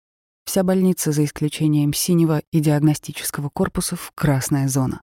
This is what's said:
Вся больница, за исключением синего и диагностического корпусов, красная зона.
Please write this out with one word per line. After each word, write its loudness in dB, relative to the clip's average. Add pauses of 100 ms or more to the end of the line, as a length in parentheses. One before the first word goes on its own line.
(460)
Вся 0
больница, 2
за 0
исключением 0
синего 2 (100)
и 2
диагностического 0
корпусов, -6
красная 0
зона. -2